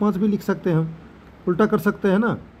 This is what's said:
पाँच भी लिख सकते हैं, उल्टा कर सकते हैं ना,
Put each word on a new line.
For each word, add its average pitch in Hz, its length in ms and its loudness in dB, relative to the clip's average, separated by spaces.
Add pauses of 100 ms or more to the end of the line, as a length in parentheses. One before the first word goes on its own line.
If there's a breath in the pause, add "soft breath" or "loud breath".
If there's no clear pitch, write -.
पाँच 208 160 2
भी 208 120 0
लिख 202 140 0
सकते 190 280 -2
हैं, 160 280 0 (500)
उल्टा 180 180 2
कर 214 120 0
सकते 202 300 -2
हैं 190 100 4
ना, 214 200 0 (220)